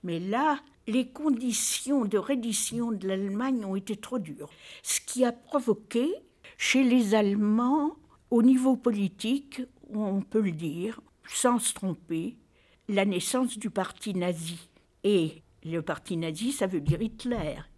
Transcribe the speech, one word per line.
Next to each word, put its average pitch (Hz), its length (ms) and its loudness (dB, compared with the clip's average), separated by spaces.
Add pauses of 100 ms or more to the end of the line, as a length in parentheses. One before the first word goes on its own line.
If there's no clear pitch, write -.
Mais 170 160 -4
là, 269 400 0 (260)
les 254 220 0
conditions 254 960 0
de 208 120 0
reddition 233 760 -2
de 190 160 -4
l'Allemagne 202 560 -2
ont 190 100 -4
été 196 220 -4
trop 233 240 -6
dures, 156 300 -10 (340)
ce - 160 -2
qui - 240 -2
a 240 80 0
provoqué 247 800 -2 (420)
chez - 280 2
les 233 320 4
Allemands, 220 800 4 (340)
au 233 140 6
niveau 254 320 6
politique, 233 840 -2 (300)
on 202 280 -2
peut 214 200 0
le 190 120 2
dire, 165 480 -6 (280)
sans 247 300 2
se - 160 -2
tromper, 175 640 -6 (520)
la 196 160 2
naissance 214 540 0
du 214 100 -6
parti 190 460 -6
nazi. 170 540 -4 (340)
Et 180 400 2 (220)
le 165 160 -4
parti 165 360 -6
nazi, 165 360 -2
ça 196 160 0
veut 180 120 -2
dire 151 220 0
Hitler. 214 540 -4 (220)